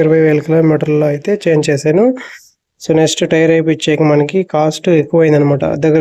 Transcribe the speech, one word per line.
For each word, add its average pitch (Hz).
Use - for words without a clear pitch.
ఇరవై 160
వేల 151
కిలోమీటర్లలో 151
అయితే 147
చేంజ్ 156
చేశాను. 156
So, -
నెక్స్ట్ 160
టైర్ 160
వేయించేకి 156
మనకి 147
కాస్ట్ 156
ఎక్కువైందనమాట. 147
దగ్గర 156